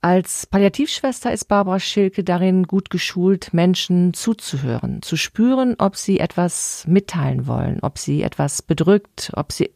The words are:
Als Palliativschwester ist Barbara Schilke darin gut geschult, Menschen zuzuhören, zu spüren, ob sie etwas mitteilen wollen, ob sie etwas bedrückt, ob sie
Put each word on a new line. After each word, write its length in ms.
Als 440
Palliativschwester 840
ist 140
Barbara 340
Schilke 440
darin 400
gut 260
geschult, 640
Menschen 640
zuzuhören, 880
zu 120
spüren, 640
ob 180
sie 240
etwas 680
mitteilen 580
wollen, 380
ob 160
sie 240
etwas 400
bedrückt, 720
ob 160
sie 240